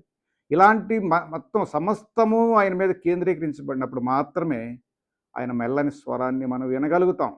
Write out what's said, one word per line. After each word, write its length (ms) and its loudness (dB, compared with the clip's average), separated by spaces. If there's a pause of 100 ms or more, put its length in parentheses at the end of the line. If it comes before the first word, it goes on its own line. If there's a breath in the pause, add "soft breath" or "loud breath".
(520)
ఇలాంటి 500 4
మ-, 260 0
మొత్తం 380 -4
సమస్తము 760 0 (160)
ఆయన 200 4
మీద 220 2
కేంద్రీకరించబడినప్పుడు 1080 -2
మాత్రమే 580 -2 (720)
ఆయన 160 -6
మెల్లని 420 -2
స్వరాన్ని 520 -4
మనం 220 -4
వినగలుగుతాం. 720 0